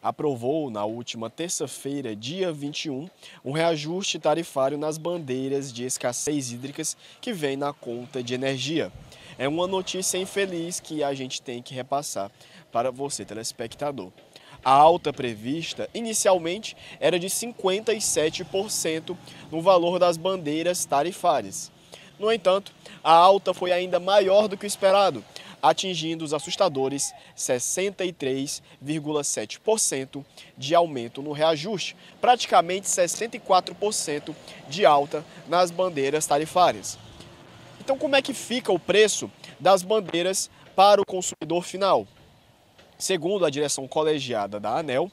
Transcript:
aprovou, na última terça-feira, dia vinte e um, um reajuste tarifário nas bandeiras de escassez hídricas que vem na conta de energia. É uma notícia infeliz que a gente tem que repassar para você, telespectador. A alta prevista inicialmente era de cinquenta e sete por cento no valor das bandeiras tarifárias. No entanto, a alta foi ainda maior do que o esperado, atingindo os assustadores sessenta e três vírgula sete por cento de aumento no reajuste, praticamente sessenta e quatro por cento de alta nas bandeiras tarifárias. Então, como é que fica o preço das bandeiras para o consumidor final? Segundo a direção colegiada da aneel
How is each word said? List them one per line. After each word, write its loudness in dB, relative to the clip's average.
aprovou, -2
na -2
última -6
terça-feira, -6
dia -4
vinte -8
e -6
um, -8
um -8
reajuste -2
tarifário 0
nas -4
bandeiras -4
de -8
escassez -4
hídricas -8
que -6
vem -2
na -4
conta -8
de -4
energia. -2
É 0
uma 0
notícia -4
infeliz -4
que -6
a 0
gente -8
tem -10
que -16
repassar -6
para 0
você, -6
telespectador. -8
A 4
alta 6
prevista -6
inicialmente 0
era 4
de -4
cinquenta -2
e -4
sete 0
por -2
cento -4
no -4
valor 6
das 4
bandeiras -2
tarifárias. 0
No 0
entanto, 2
a 6
alta 8
foi 0
ainda 0
maior 6
do -6
que -10
o -4
esperado, 4
atingindo 0
os -4
assustadores 0
sessenta -2
e -4
três -4
vírgula -4
sete -6
por 0
cento -4
de -2
aumento 2
no -8
reajuste, 0
praticamente 4
sessenta -2
e -10
quatro 2
por -2
cento -6
de 0
alta 0
nas 2
bandeiras -2
tarifárias. 0
Então, -2
como 0
é 4
que -6
fica -2
o 2
preço 2
das 6
bandeiras 0
para 8
o 2
consumidor -4
final? 2
Segundo 0
a 4
direção -4
colegiada -2
da -2
aneel -2